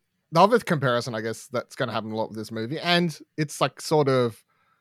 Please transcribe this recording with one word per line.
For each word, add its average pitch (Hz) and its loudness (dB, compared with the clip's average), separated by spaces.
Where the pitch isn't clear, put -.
the 165 6
other 214 6
comparison, 123 -2
I 113 -4
guess, 110 -6
that's - -6
gonna 120 -4
happen 110 -4
a 110 -6
lot 110 -2
with 107 -14
this 107 -10
movie, 113 -8
and 175 2
it's, 151 -4
like, 143 -2
sort 151 2
of, 123 0